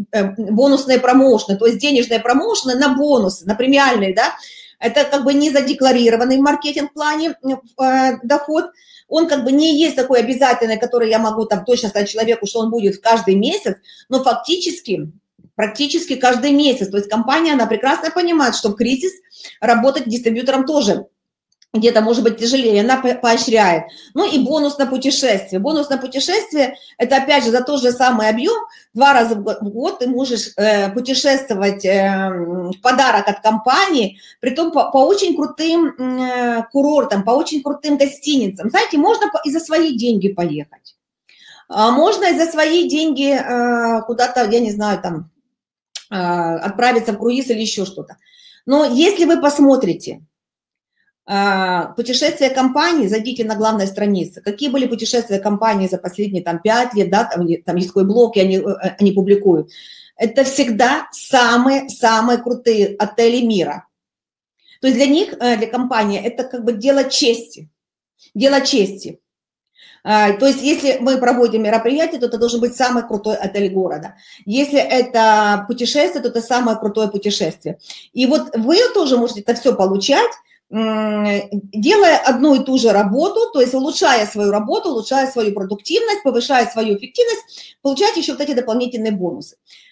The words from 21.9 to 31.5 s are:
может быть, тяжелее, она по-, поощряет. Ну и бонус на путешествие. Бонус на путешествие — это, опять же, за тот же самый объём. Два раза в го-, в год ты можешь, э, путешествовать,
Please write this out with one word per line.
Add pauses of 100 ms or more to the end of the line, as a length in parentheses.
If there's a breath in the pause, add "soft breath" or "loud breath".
может
быть,
тяжелее,
она
по-,
поощряет. (320 loud breath)
Ну
и
бонус
на
путешествие.
Бонус
на
путешествие — (240 loud breath)
это,
опять
же,
за
тот
же
самый
объём. (360 loud breath)
Два
раза
в
го-,
в
год
ты
можешь,
э,
путешествовать,